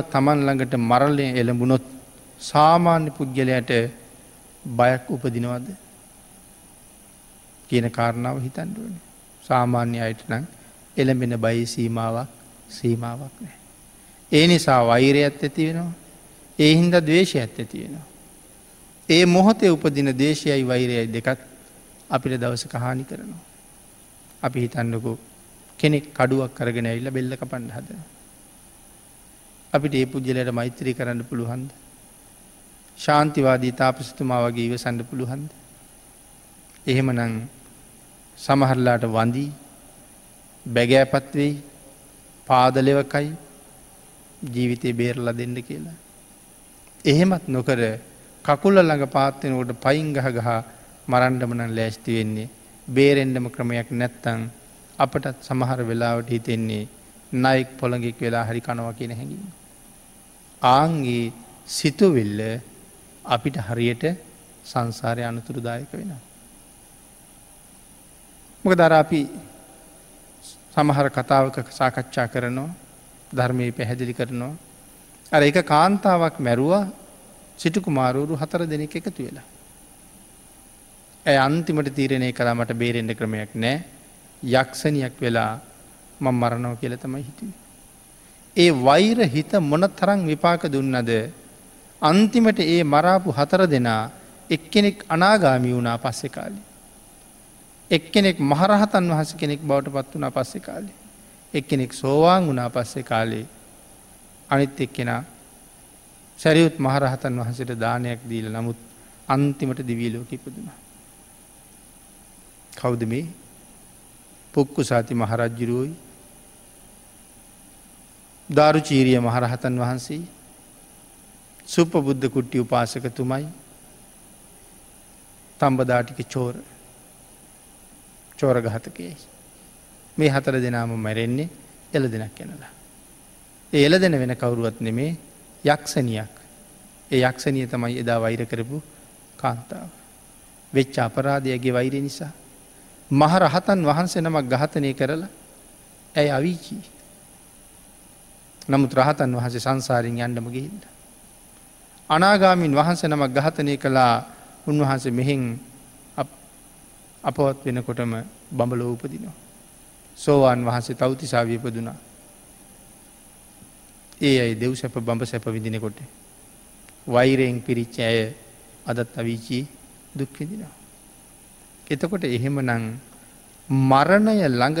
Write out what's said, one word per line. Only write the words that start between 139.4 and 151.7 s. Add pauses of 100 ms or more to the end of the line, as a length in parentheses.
වෙච්ච
අපරාධයගේ
වෛරය
නිසා. (800)
මහ
රහතන්
වහන්සේ
නමක්
ඝාතනය
කරලා (840)
ඇය
අවීචී. (1800)
නමුත්
රහතන්
වහන්සේ
සංසාරයෙන්
යන්නම
ගිහිල්ලා. (1200)